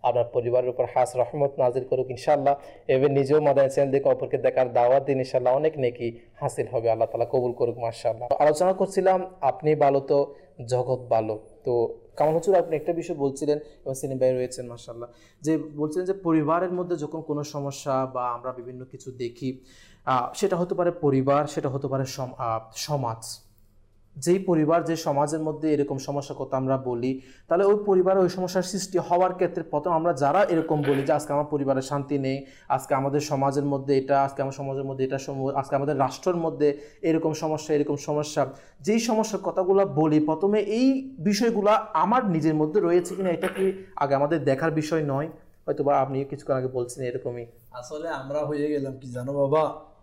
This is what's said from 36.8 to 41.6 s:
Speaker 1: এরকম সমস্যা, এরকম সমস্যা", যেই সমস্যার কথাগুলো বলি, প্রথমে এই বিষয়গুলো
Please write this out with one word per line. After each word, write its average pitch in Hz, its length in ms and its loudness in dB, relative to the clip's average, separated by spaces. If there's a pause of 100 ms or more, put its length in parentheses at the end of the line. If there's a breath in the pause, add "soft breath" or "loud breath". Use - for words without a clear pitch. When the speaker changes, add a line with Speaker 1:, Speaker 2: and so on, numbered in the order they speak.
Speaker 1:
এরকম 160 320 2
সমস্যা, 156 420 -2
এরকম 147 200 0
সমস্যা", 147 580 -2 (280 loud breath)
যেই 214 180 2
সমস্যার 220 420 0
কথাগুলো 185 440 2
বলি, 151 340 2
প্রথমে 156 400 2
এই 247 600 0
বিষয়গুলো 202 520 2 (220)